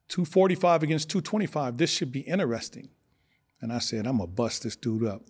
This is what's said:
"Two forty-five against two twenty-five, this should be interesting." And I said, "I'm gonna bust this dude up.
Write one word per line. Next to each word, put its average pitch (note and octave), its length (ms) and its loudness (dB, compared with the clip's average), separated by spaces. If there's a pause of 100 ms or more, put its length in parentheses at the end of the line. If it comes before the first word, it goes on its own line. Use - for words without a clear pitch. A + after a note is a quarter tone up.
"Two - 180 -2
forty-five F3 600 4
against D#3 260 0
two G3 120 0
twenty-five, D3+ 540 -2
this D#3 140 2
should C3+ 220 -2
be C3+ 80 -4
interesting." C3+ 680 -4 (680)
And A2+ 120 -6
I A#2+ 80 -2
said, A2 260 -4
"I'm B2+ 120 0
gonna F2+ 100 -2
bust A2 340 -2
this A2+ 140 -6
dude A2 280 -2
up. G#2 260 -4